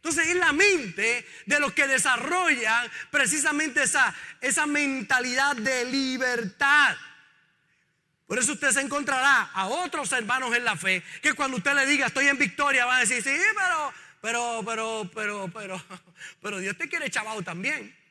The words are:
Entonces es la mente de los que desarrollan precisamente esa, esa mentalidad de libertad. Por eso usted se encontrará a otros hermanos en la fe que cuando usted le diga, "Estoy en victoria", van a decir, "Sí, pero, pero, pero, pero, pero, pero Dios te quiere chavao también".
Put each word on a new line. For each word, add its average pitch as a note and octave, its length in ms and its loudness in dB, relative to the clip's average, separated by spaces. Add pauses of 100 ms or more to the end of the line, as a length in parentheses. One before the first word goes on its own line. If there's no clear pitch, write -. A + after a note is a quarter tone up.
Entonces D#4+ 200 0
es F4 100 0
la E4+ 160 2
mente A#3+ 720 2 (180)
de C#4+ 140 2
los D4 140 0
que D4 120 2
desarrollan B3+ 1040 2 (220)
precisamente D4 720 2
esa, B3 320 2 (240)
esa C#4+ 260 0
mentalidad C4+ 920 0
de B3 260 -2
libertad. C4 1120 2 (1300)
Por A#3 140 -4
eso C4+ 140 0
usted C#4 180 0
se C4+ 80 2
encontrará C4+ 640 2 (120)
a F#3+ 140 -2
otros D4+ 460 -4
hermanos B3 420 -2
en A#3+ 80 2
la G#3+ 140 0
fe F#3 260 0 (180)
que D4+ 120 2
cuando C4+ 240 -2
usted C#4 160 0
le C#4 120 4
diga, C#4 220 2
"Estoy C4+ 200 2
en C#4 100 4
victoria", C#4 480 2
van B3+ 120 2
a - 40 4
decir, A#3+ 200 0
"Sí, C4+ 160 -2 (160)
pero, F4 400 0 (280)
pero, A#3 440 -4
pero, A3 480 -4
pero, G#3 360 -6
pero, F#3+ 360 -12 (560)
pero G3+ 180 -8
Dios F#3+ 180 -4
te D#4+ 100 -6
quiere D#4 220 -4
chavao A3 320 -6
también". G3+ 520 -6 (180)